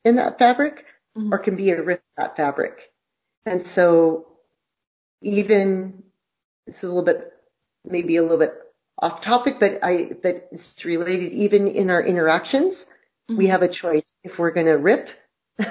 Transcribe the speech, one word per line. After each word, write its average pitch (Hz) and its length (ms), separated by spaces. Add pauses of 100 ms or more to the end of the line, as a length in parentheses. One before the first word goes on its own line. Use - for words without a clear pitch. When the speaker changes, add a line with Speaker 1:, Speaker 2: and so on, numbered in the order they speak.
Speaker 1:
in 233 120
that - 220
fabric 247 460 (300)
Speaker 2:
Mm-hmm. 214 200
Speaker 1:
or - 60
can 190 160
be 190 120
a 170 140
rip 175 160 (180)
in 147 80
that - 120
fabric. - 540 (540)
And 180 180
so 165 680 (920)
even, 196 840 (640)
it's - 160
a 185 40
little 180 160
bit, - 280 (540)
maybe 170 320
a 165 60
little 165 160
bit 151 160 (440)
off - 220
topic, 240 400
but 202 220
I, 175 300 (100)
but 180 300
it's - 320
related. 175 480
Even 202 360
in 190 220
our 180 120
interactions, 185 840 (420)
we 220 160
Speaker 2:
Mm-hmm. 190 60
Speaker 1:
have 185 120
a 175 60
choice 160 360 (200)
if 180 140
we're 170 140
gonna 160 240
rip 180 340 (240)
<laughs> - 220 (140)